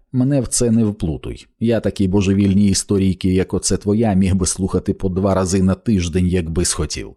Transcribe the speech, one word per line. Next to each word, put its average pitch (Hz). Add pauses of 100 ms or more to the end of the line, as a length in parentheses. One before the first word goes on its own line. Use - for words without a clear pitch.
(120)
Мене 135
в 107
це 120
не 113
вплутуй. 98 (120)
Я 113
такі 98
божевільні 98
історійки, 95
як 92
оце 95
твоя, 104
міг 95
би 90
слухати 92
по 95
два 95
рази 95
на 92
тиждень, 92
якби 85
схотів. 101